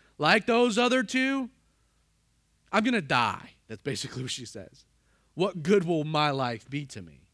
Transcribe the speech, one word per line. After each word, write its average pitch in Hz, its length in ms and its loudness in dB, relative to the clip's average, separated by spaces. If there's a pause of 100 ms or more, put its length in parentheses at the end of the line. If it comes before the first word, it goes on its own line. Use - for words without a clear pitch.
(180)
like 180 280 4
those 233 320 4
other 247 260 2
two, 262 460 -2 (1200)
I'm 214 140 2
gonna 233 180 2
die." 120 500 0 (180)
That's 110 120 -14
basically 127 420 -8
what 123 80 -8
she 127 140 -10
says. - 400 -18 (500)
"What 180 280 -2
good 185 220 4
will 165 180 0
my 151 280 0
life 123 380 -4
be 143 180 -8
to 110 140 -16
me?" 76 200 -20 (120)